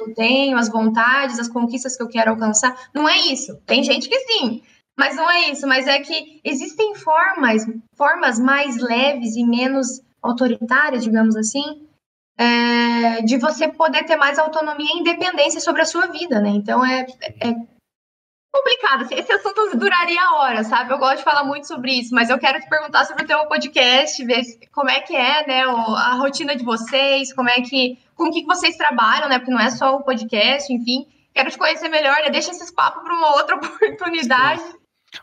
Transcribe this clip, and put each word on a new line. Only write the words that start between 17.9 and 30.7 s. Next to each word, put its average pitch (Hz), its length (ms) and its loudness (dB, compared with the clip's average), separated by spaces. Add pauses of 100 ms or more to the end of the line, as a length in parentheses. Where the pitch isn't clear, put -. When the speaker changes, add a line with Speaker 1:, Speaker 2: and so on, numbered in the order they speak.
Speaker 1:
complicado. 494 520 2
Esse, - 100 -8
esse 370 180 -2
assunto 392 440 0
duraria 349 580 2
horas, 240 320 2
sabe? 240 260 0
Eu 277 60 0
gosto 269 200 2
de - 60 -12
falar 294 200 4
muito 285 220 -6
sobre 269 260 -6
isso, 240 220 -2
mas 233 160 4
eu 262 80 2
quero 294 220 0
te - 80 -16
perguntar 302 360 2
sobre 302 200 -6
o - 20 -6
teu 302 200 2
podcast, 269 800 2
ver 240 200 0
se, 240 140 -16 (140)
como 277 180 -2
é 269 100 0
que 330 140 -8
é, 285 320 0
né, 262 200 0
o, 247 100 0 (180)
a 247 200 0
rotina 277 420 -2
de 247 80 -8
vocês, 269 680 0
como 247 160 -2
é 247 140 2
que, 254 360 -2 (160)
com 330 140 -4
o 330 40 -2
que 330 100 -4
que 285 40 -8
vocês 339 300 0
trabalham, 277 520 0
né? 254 100 2
Porque 247 140 -6
não 233 80 0
é 233 100 2
só 269 260 0
o 277 60 -6
podcast, 247 680 0